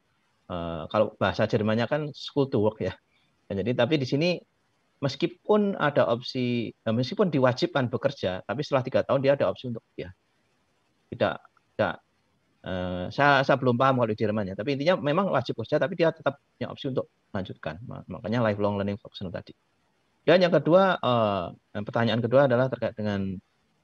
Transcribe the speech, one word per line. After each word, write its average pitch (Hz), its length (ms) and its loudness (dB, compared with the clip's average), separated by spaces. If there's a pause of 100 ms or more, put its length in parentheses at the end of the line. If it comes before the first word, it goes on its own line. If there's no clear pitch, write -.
(520)
eh, 82 400 -6
kalau 107 240 2
bahasa 95 320 0
Jermannya 110 400 0
kan 151 140 -2 (140)
school - 360 -2
to 117 80 2
work 104 240 0
ya. 92 120 -4 (520)
Dan 98 160 -4
jadi 123 200 2
tapi 139 160 2
di 127 80 -4
sini 165 320 0 (640)
meskipun 196 800 0
ada 143 260 2
opsi, 120 640 -2
eh, - 220 -4
meskipun 147 400 0
diwajibkan 127 560 2
bekerja, 98 560 -4
tapi 117 160 -4
setelah 131 240 0
tiga 107 160 0
tahun 131 240 0
dia 135 80 4
ada 98 160 2
opsi 98 240 -8
untuk 107 80 -10 (100)
kuliah. - 220 -12 (960)
Tidak, 104 260 0 (400)
tidak, 92 240 0 (640)
eh, 90 460 -6
saya, 139 320 4
saya 143 160 2
belum 123 240 2
paham 135 160 4
kalau 120 160 0
di - 20 -4
Jerman 104 380 -2
ya. - 20 -10
Tapi 135 220 -4
intinya 165 240 2
memang 165 320 0
wajib 131 240 -2
kerja, 147 240 -2
tapi 165 160 -4
dia 160 160 2
tetap - 240 -4
punya - 320 -12
opsi 131 240 -8
untuk 123 160 -4 (240)
melanjutkan. 95 480 -8
Ma-, 95 240 -14
makanya 110 400 -2
lifelong 101 320 0
learning 101 240 -4
vocational - 320 -12
tadi. - 240 -12 (640)
Dan 170 160 6
yang 175 160 4
kedua, 180 480 4
eh, 110 440 2 (280)
yang 104 100 -6
pertanyaan 117 380 0
kedua 123 240 4
adalah 127 240 2
terkait 113 240 -4
dengan, 98 480 -4 (420)